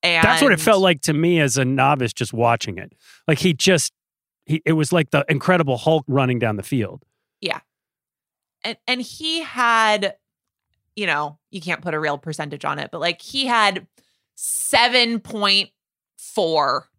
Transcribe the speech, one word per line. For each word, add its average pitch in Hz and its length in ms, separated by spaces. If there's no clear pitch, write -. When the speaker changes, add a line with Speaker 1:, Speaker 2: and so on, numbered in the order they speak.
Speaker 1:
And 165 200
Speaker 2:
That's 320 180
what 277 100
it 165 80
felt 202 220
like 180 200
to 156 120
me 165 260
as 135 180
a 135 80
novice 131 480
just - 180
watching 113 460
it. 95 160
Like, 160 120
he 180 140
just, 175 400
he, 160 180
it 160 100
was 156 200
like 165 160
the 143 180
Incredible 156 500
Hulk 156 300
running 127 320
down 113 160
the 98 80
field. 101 400
Speaker 1:
Yeah. - 180
And, 220 140
and 254 140
he 320 400
had, 226 720
you 208 100
know, 151 320
you 185 100
can't 160 200
put 165 120
a 156 60
real 147 180
percentage 147 460
on 147 160
it, 143 120
but, 160 100
like, 175 200
he 269 240
had 214 400
seven 240 840
point 202 520
four 151 800